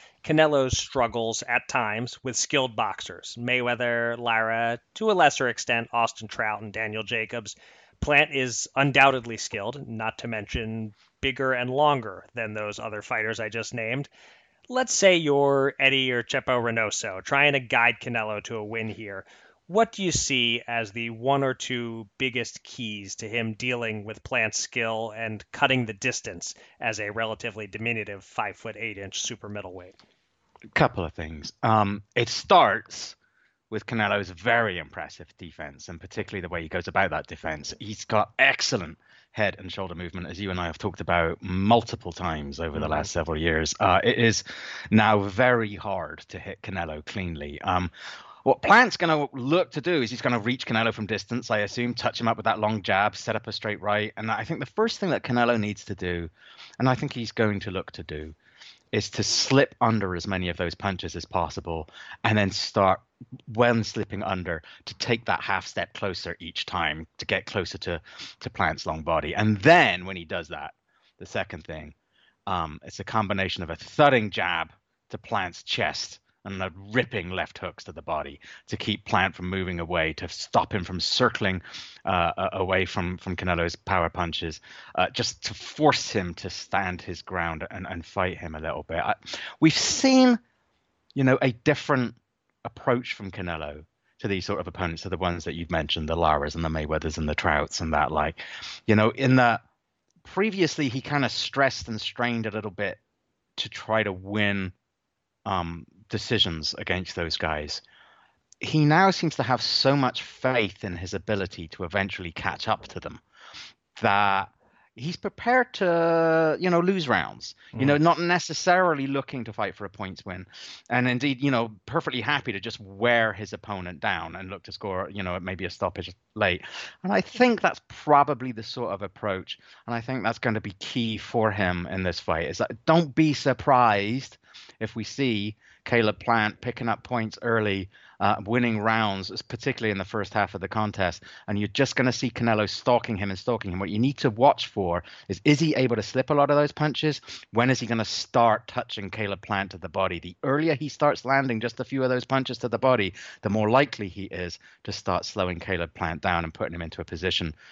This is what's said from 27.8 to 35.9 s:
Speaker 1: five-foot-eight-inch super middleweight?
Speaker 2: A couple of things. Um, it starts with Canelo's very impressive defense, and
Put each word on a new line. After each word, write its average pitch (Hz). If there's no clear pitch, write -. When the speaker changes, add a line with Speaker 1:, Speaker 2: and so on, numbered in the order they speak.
Speaker 1:
five-foot-eight-inch 104
super -
middleweight? 95
Speaker 2:
A -
couple 123
of 80
things. 78
Um, 104
it 120
starts -
with 107
Canelo's 104
very 104
impressive 78
defense, 76
and 85